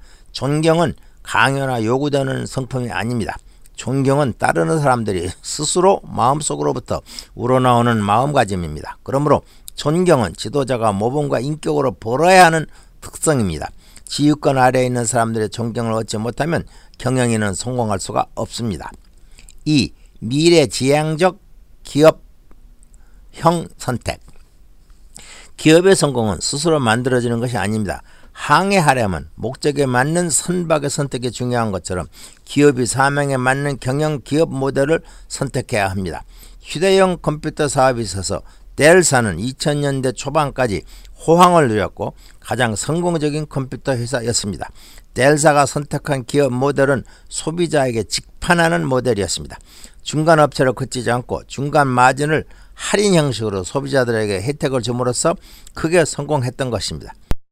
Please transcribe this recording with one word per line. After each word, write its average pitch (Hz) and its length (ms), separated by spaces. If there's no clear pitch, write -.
존경은 160 640
강요나 127 600
요구되는 135 600
성품이 123 460
아닙니다. 107 440
존경은 135 640
따르는 165 400
사람들이 107 520
스스로 180 600
마음속으로부터 131 1000
우러나오는 120 680
마음가짐입니다. 101 1000
그러므로 139 400
존경은 151 640
지도자가 117 560
모범과 131 480
인격으로 147 520
벌어야 165 520
하는 160 220
특성입니다. 101 680
지휘권 147 540
아래에 127 280
있는 123 180
사람들의 113 460
존경을 117 420
얻지 110 260
못하면 143 460
경영인은 117 560
성공할 113 460
수가 - 340
없습니다. 107 560
이, 143 280
미래지향적 151 1200
기업형 151 340
선택. - 420
기업의 175 380
성공은 120 460
스스로 151 400
만들어지는 120 580
것이 123 180
아닙니다. 107 460
항해하려면 147 1040
목적에 139 500
맞는 151 420
선박의 160 600
선택이 131 400
중요한 120 400
것처럼 90 360
기업이 143 420
사명에 139 500
맞는 135 420
경영 143 460
기업 151 260
모델을 139 520
선택해야 120 600
합니다. 92 360
휴대용 190 640
컴퓨터 151 460
사업에 131 340
있어서 95 400
델사는 135 640
이천 143 440
년대 135 300
초반까지 131 720
호황을 170 420
누렸고 104 460
가장 117 360
성공적인 151 760
컴퓨터 135 440
회사였습니다. 117 760
델사가 143 540
선택한 143 580
기업 143 260
모델은 135 540
소비자에게 143 760
직판하는 170 840
모델이었습니다. 101 720
중간 156 360
업체를 135 340
거치지 117 380
않고 123 360
중간 143 420
마진을 135 580
할인 202 420
형식으로 107 500
소비자들에게 120 760
혜택을 135 400
줌으로써 123 560
크게 165 320
성공했던 135 640
것입니다. 82 420